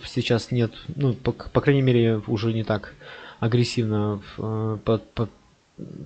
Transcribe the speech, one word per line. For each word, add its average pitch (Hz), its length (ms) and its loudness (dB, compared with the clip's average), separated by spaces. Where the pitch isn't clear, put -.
сейчас - 460 0
нет, 117 220 0
ну, 135 200 0
по, - 180 -4
по - 300 -2
крайней 139 200 4
мере, 117 460 4
уже 117 240 0
не 110 140 -2
так 104 280 -2
агрессивно, 110 840 2
э, 110 460 -4
по-, 113 140 4
по-, 110 320 -4